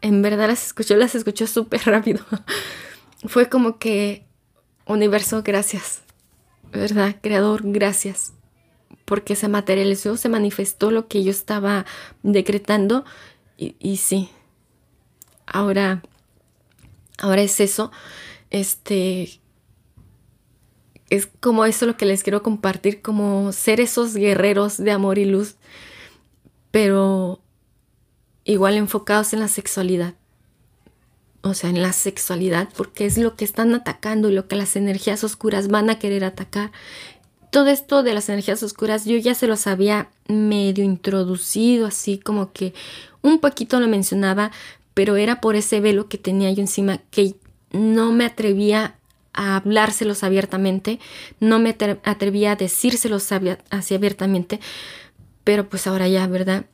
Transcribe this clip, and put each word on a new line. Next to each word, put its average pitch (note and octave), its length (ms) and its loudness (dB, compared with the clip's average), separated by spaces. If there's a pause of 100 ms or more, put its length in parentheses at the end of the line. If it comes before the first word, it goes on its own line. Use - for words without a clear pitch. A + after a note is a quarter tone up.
En G3+ 220 4
verdad G#3 260 2
las A#3 180 -2
escuchó, - 300 0
las A#3 180 4
escuchó A3 320 -2
súper - 380 -2
rápido. G#3+ 400 2 (520)
<laughs> - 500 -20
Fue A#3+ 220 2
como A#3+ 300 2
que, G3+ 480 -2 (600)
"Universo, G#3 560 0
gracias. G3+ 600 -4 (720)
¿Verdad? G3+ 500 0
Creador, G#3 420 0
gracias". G3+ 680 -2 (760)
Porque G3+ 300 -2
se G3+ 120 -2
materializó, G3+ 680 0
se B3 100 -2
manifestó G#3 640 -2
lo A3+ 180 0
que G3 160 0
yo F#3+ 60 2
estaba G3+ 560 -2 (360)
decretando. G3+ 840 2 (500)
Y, - 220 -10
y G3 180 -4
sí, F#3+ 320 -2 (1160)
ahora, F#3+ 560 0 (1160)
ahora G3 240 2
es G3 180 0
eso. G3+ 300 0 (600)
Este, F#3+ 880 -4 (1700)
es G3 200 0 (120)
como A3 240 2
eso A3 220 2
lo A#3 100 -2
que G#3+ 100 0
les G3 160 2
quiero G3+ 200 -2
compartir, G#3 600 -2
como G3+ 500 0
ser A3 280 0
esos A#3 340 0
guerreros G3+ 600 2
de G3+ 140 0
amor G3 280 2
y G3+ 60 4
luz, G3 320 0 (1120)
pero G3 680 2 (1040)
igual G3 320 2
enfocados G#3 560 0
en G#3+ 80 -2
la G#3+ 80 -2
sexualidad. F3+ 680 -2 (1300)
O F#3+ 120 -2
sea, F3+ 160 -4
en F3 100 0
la F#3 120 0
sexualidad, F#3 840 -2
porque - 300 -6
es G3+ 120 0
lo A3+ 180 0
que - 80 -4
están A3+ 300 0
atacando G#3+ 540 -2
y G3+ 40 4
lo F#3+ 160 0
que G3 80 -4
las G3+ 180 -2
energías G3+ 480 -2
oscuras G#3 460 -2
van G#3+ 220 2
a A3 100 -2
querer G3+ 240 -2
atacar. G3+ 480 -6 (800)
Todo C#4 160 6
esto C#4 340 2
de A#3+ 120 0
las G#3 140 -4
energías G3+ 360 -2
oscuras G#3+ 400 -4
yo A3+ 120 0
ya A#3 180 2
se B3 120 -2
los G#3+ 220 0
había G3+ 420 0 (160)
medio G#3 560 2
introducido, G3 1040 0
así G3+ 320 -4
como G3 340 -4
que F#3 220 -8 (480)
un D#4 160 6
poquito C4+ 400 0
lo A#3+ 80 2
mencionaba, G3 640 0 (460)
pero G3+ 200 2
era A3+ 260 2
por A3 140 2
ese G#3 240 0
velo G#3 280 2
que - 80 -8
tenía G3 360 0
yo G3+ 100 0
encima, G3 360 -2 (120)
que G3 260 2 (340)
no A3 420 2
me A#3+ 120 4
atrevía G#3 720 0 (380)
a G3 220 0
hablárselos G#3 680 0
abiertamente, F#3+ 720 0 (400)
no A3 200 4
me A3+ 180 2
atre-, G3+ 260 0
atrevía G3+ 500 0
a G#3 40 -2
decírselos G#3 720 0
abia-, F#3+ 280 0 (100)
así G3 260 -4
abiertamente, G3 640 0 (840)
pero G#3 240 2
pues G3 180 -6
ahora F#3+ 220 0
ya, F#3+ 180 2
¿verdad? F#3 480 0